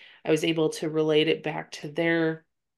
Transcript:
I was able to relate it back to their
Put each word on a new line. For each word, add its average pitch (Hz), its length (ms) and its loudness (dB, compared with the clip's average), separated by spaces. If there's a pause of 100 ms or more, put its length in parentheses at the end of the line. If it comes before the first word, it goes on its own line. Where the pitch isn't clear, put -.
(240)
I - 80 -2
was 156 120 4
able 160 260 2
to 156 200 -4
relate 156 400 2
it - 120 -2
back 156 300 -8
to - 180 -12
their 165 560 0 (320)